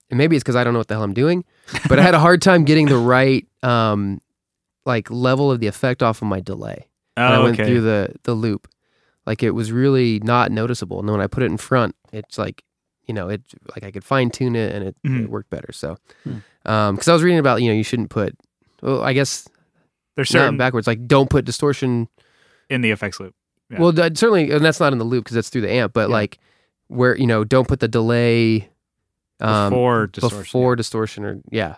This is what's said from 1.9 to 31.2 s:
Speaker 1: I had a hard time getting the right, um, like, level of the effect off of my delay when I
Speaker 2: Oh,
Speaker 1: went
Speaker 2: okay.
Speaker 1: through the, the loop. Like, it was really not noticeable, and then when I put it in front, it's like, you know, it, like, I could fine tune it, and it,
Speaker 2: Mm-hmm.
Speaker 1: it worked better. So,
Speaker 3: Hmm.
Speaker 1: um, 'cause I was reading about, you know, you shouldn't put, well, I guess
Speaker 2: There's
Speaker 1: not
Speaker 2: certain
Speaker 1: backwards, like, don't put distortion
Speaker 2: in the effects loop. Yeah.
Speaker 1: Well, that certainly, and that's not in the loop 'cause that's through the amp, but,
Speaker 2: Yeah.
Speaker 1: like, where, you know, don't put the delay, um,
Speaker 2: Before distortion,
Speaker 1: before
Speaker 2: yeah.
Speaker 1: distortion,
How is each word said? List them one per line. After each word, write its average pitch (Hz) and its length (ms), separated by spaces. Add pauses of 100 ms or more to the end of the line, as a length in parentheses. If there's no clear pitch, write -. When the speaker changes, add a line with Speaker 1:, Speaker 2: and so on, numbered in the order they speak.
Speaker 1:
I - 40
had 180 100
a 160 60
hard 170 220
time 180 220
getting 151 220
the 139 120
right, 127 480 (180)
um, 107 580 (640)
like, 117 260
level 131 400
of 123 80
the 110 80
effect 123 340
off 113 200
of 107 80
my 95 100
delay - 480 (280)
when 120 100
I 127 120
Speaker 2:
Oh, 131 60
Speaker 1:
went 120 160
Speaker 2:
okay. 107 100
Speaker 1:
through 120 120
the, 107 320 (100)
the 120 100
loop. 110 360 (560)
Like, 110 180
it 110 80
was 113 220
really 127 500
not 117 280
noticeable, 107 480
and 104 100
then 107 80
when 98 40
I - 60
put 127 160
it 117 40
in 95 100
front, 117 360 (200)
it's - 240
like, 104 260 (420)
you 120 80
know, 95 140
it, 104 140 (340)
like, 107 80
I 98 80
could 101 140
fine 131 240
tune 123 260
it, 110 180
and 101 120
it, 95 100 (100)
Speaker 2:
Mm-hmm. 131 200
Speaker 1:
it - 40
worked 107 200
better. - 240
So, 80 240 (260)
Speaker 3:
Hmm. - 140 (280)
Speaker 1:
um, 104 300
'cause - 140
I 170 40
was 160 100
reading 175 160
about, 123 220
you 120 60
know, 107 80
you 110 80
shouldn't 120 280
put, 107 220 (480)
well, 127 220
I 131 80
guess 135 340 (680)
Speaker 2:
There's - 180
Speaker 1:
not 131 60
Speaker 2:
certain 120 180
Speaker 1:
backwards, 123 300
like, 117 180
don't 135 240
put 139 140
distortion 123 640 (640)
Speaker 2:
in 131 100
the 113 120
effects 101 280
loop. 95 140 (360)
Yeah. - 120
Speaker 1:
Well, 170 120
that 165 240
certainly, 202 340
and 147 120
that's 156 160
not 147 140
in 123 60
the 113 60
loop 120 200
'cause 113 100
that's 113 140
through 123 120
the 98 100
amp, 117 220
but, 107 160
Speaker 2:
Yeah. 117 60
Speaker 1:
like, 107 240 (480)
where, 123 300
you 127 100
know, 110 160
don't 127 240
put 135 140
the 117 80
delay, 117 800 (680)
um, 107 300
Speaker 2:
Before 120 380
distortion, 104 320
Speaker 1:
before 127 320
Speaker 2:
yeah. 123 60
Speaker 1:
distortion, 110 480